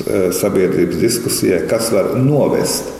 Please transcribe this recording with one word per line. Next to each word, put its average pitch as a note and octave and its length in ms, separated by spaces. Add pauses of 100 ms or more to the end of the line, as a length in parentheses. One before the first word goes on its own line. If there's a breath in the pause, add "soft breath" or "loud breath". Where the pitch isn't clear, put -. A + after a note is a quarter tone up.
eh, F#2+ 300
sabiedrības F2+ 720
diskusijai, F#2+ 640
kas A2+ 240
var G2 240
novest C3 840